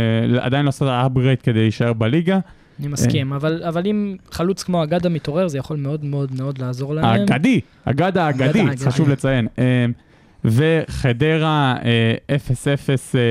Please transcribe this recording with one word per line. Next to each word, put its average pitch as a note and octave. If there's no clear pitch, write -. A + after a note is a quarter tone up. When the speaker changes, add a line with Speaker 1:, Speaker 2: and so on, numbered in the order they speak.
Speaker 1:
עדיין C3+
לא C#3+
עושה C3+
את C3+
האפגרייד B2+
כדי A#2
להישאר A2
בליגה. D#3
Speaker 2:
אני C#3+
מסכים, C3+
Speaker 1:
אה, C#3
Speaker 2:
אבל, D#3
אבל E3+
אם G3+
חלוץ F3+
כמו F3
אגדה E3+
מתעורר, E3
זה C#3
יכול D3+
מאוד, D3
מאוד, C#3
מאוד C3+
לעזור C3
להם. D3+
Speaker 1:
האגדי, D3
אגדה C#3
Speaker 2:
אגדה F3+
Speaker 1:
האגדי, C#3+
Speaker 2:
האגדי. C3+
Speaker 1:
חשוב C#3
לציין. C3
אה, B2
וחדרה, D3+
אה, A2+
אפס C#3
אפס, C#3
אה, B2+